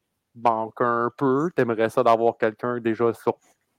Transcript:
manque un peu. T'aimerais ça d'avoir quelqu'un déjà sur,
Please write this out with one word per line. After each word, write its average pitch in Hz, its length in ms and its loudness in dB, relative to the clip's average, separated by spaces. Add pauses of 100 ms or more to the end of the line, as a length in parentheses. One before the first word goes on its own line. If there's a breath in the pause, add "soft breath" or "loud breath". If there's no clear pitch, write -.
(340)
manque 113 460 -2
un 120 380 0
peu. 139 360 0
T'aimerais 113 360 0
ça 127 140 0
d'avoir 117 340 2
quelqu'un 120 420 -4
déjà 117 340 0
sur, - 200 -4 (460)